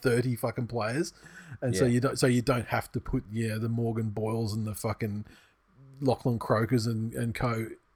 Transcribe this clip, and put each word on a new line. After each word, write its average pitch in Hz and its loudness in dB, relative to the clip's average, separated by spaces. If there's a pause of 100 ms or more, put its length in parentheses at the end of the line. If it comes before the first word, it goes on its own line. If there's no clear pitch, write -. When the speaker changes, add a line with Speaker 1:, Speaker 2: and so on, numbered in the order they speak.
Speaker 1:
thirty 123 2
fucking 117 -4
players. 120 -2 (480)
And 123 0
so - 6
Speaker 2:
Yeah. 123 6
Speaker 1:
you 123 4
don't, 127 0
so - 4
you 123 4
don't 123 0
have - -2
to 127 -2
put, - -4
yeah, 110 -2
the 117 -2
Morgan 113 0
Boyles 107 -2
and 110 -2
the 104 -4
fucking 104 -4 (720)
Lachlan 123 2
Crokers 113 2
and, 113 -2
and 117 -2
co 113 -2 (300)